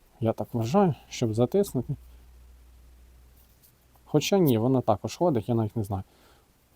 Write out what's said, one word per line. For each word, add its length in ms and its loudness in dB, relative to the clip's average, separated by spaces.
Я 140 0
так 200 -8
вважаю, 420 2
щоб 240 -4
затиснути. 640 -2
Хоча 220 2
ні, 200 4
вона 240 2
також 360 -2
ходить, 320 0
я 60 2
навіть 200 -2
не 80 -4
знаю. 200 -6